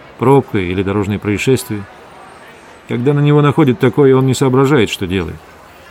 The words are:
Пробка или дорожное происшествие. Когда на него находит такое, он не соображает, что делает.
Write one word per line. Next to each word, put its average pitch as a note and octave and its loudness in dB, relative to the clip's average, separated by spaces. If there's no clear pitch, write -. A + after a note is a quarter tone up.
Пробка C3 0
или F#2 -4
дорожное G2 -4
происшествие. G#2 -4
Когда A#2+ -2
на C#3+ 0
него D3 4
находит C#3+ 2
такое, C3+ 2
он C3 2
не C3 0
соображает, C3 2
что - -8
делает. E2+ -6